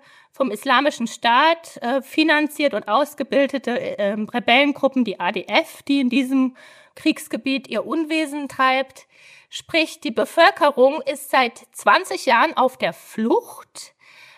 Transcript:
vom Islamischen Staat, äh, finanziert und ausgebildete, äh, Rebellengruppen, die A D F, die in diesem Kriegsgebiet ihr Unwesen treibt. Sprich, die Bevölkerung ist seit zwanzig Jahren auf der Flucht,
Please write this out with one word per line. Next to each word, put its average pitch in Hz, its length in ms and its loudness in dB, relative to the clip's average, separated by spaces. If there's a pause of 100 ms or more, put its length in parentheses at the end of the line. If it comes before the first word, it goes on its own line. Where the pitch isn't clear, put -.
(320)
vom 254 200 -4
Islamischen 233 560 0
Staat, 311 760 0
äh, 262 220 -2
finanziert 302 720 0
und 208 120 -6
ausgebildete, 247 1120 -2
äh, 202 160 -2
Rebellengruppen, 254 880 0
die 202 160 -4
A - 120 -2
D 180 160 -8
F, 262 340 -2
die 277 180 0
in 254 100 0
diesem 262 460 0 (380)
Kriegsgebiet - 760 -4
ihr 214 180 -6
Unwesen 302 600 -4
treibt. 262 600 -2 (420)
Sprich, - 520 -4
die 294 100 -6
Bevölkerung 294 920 2
ist - 300 -8
seit 247 260 0 (140)
zwanzig 359 540 0
Jahren 254 320 2
auf 254 180 2
der 180 160 -2
Flucht, - 1040 -4 (440)